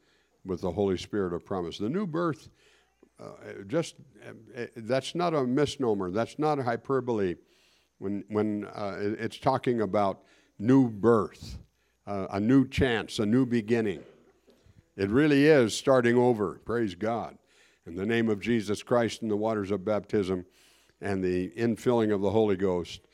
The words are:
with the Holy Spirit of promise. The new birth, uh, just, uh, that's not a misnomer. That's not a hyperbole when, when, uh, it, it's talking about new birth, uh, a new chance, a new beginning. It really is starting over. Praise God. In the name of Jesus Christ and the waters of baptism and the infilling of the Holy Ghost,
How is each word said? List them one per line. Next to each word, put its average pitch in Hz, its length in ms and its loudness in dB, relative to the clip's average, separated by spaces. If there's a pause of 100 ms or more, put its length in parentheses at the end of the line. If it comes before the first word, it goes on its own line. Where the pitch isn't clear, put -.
(460)
with 92 140 -6
the 90 120 -4
Holy 98 260 0
Spirit 92 360 -4
of 82 120 -8
promise. 87 320 -6
The 104 100 -6
new 190 180 -4
birth, 165 440 -6 (680)
uh, 101 500 -18
just, 151 280 -4 (320)
uh, 113 380 -12 (100)
that's 123 400 -4
not 170 180 0
a 143 120 0
misnomer. 120 680 0
That's 113 260 -2
not 151 220 0
a 127 40 -6
hyperbole 117 720 -2 (640)
when, 101 280 -6
when, 104 380 -2
uh, 98 340 -8
it, 104 220 -4
it's 110 160 -6
talking 123 420 0
about 101 440 0 (360)
new 123 300 6
birth, 107 680 2 (460)
uh, 101 260 -6
a 101 100 -2
new 127 260 4
chance, 120 520 -2
a 107 60 2
new 123 200 4
beginning. 113 560 0 (920)
It 101 140 0
really 143 380 4
is 127 260 6
starting 123 440 4
over. 113 480 2
Praise 110 280 -2
God. 104 440 -6 (500)
In 82 80 -14
the 92 100 -4
name 113 240 2
of 104 100 0
Jesus 104 440 -2
Christ 117 400 0
and 110 80 -2
the 101 60 0
waters 104 340 -2
of 95 120 -4
baptism 95 640 -2 (560)
and 95 220 -4
the 92 280 0
infilling 117 640 0
of 95 80 0
the 98 80 0
Holy 104 260 2
Ghost, 90 460 -4 (120)